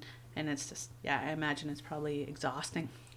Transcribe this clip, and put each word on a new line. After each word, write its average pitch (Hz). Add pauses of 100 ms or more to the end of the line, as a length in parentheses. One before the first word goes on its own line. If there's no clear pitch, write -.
(360)
And 156
it's 143
just, - (120)
yeah, 139
I 151
imagine 151
it's 143
probably 147
exhausting. 147 (280)